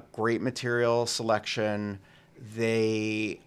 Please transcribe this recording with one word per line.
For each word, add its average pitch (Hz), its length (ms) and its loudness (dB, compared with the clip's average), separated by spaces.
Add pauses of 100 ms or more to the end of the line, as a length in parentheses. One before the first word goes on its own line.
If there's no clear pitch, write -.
(140)
great 113 280 0
material 120 640 2
selection. 107 920 -2 (560)
They 110 920 0